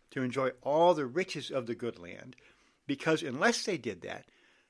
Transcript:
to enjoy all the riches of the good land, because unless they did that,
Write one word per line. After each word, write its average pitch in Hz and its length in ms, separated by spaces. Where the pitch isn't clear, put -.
to 135 100
enjoy 127 280
all 160 320
the 151 140
riches 160 420
of 127 160
the 117 80
good 117 240
land, 98 380
because 160 380
unless 165 420
they 180 140
did 101 220
that, - 240